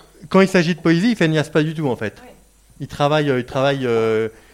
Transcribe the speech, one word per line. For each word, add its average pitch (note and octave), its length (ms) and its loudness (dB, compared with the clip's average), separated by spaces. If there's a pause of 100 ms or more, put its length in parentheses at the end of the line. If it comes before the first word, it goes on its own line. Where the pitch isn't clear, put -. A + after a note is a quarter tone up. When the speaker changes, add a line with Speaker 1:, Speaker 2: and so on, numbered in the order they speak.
(280)
Speaker 1:
quand F#3+ 120 4
il F#3+ 80 4
s'agit F3+ 260 2
de - 60 -20
poésie, E3+ 300 2
il A3 60 0
feignasse D#3 320 0
pas D#3+ 140 0
du D#3 120 -4
tout, D3+ 140 -4
en A#2 80 -2
fait. G#2 260 -6
Speaker 2:
Ouais. - 120 -20 (460)
Speaker 1:
Il C3+ 60 -12
travaille, D3 440 0
euh, B2+ 100 0
il B2 60 -8
travaille, C3+ 400 -2
euh, A2+ 420 0 (260)